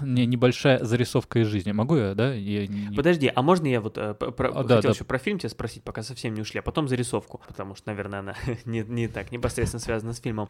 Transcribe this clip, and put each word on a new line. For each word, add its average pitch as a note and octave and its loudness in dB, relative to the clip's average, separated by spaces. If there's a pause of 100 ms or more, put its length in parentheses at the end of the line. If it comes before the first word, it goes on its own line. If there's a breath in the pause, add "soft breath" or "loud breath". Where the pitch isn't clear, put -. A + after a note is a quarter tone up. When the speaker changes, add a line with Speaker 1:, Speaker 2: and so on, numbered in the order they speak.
Speaker 1:
не-, B2 2
небольшая B2 4
зарисовка A#2+ 2
из A2 4
жизни. G#2 0
Могу A#2+ 2
я, G2 2
да? A#2+ 2
Я G2+ -2
не G2+ -4
Speaker 2:
Подожди, D3 4
а B2+ 2
можно D#3+ 4
я B2 2
вот, G#2+ -6
э, G#2 -4
п-, B2 -6
про-, B2+ 0
Speaker 1:
А, C#3 -2
да, B2 6
Speaker 2:
хотел A2+ 4
Speaker 1:
да. G#2 2
Speaker 2:
ещё - -6
про B2+ -2
фильм G#3 -4
тебя A#2 -6
спросить, - -10
пока A2 -10
совсем A#2 -6
не G#2+ -4
ушли, G#2+ -6
а - -4
потом D3+ 0
зарисовку, A#2+ -2
потому G2 -12
что, - -12
наверное, G2+ -6
она G2 -8
<laughs> A#2 -6
не, A2+ -2
не A#2 -2
так G#2 -10
непосредственно A#2+ -2
связана A2+ -4
с A#2 -12
фильмом, G#2+ -4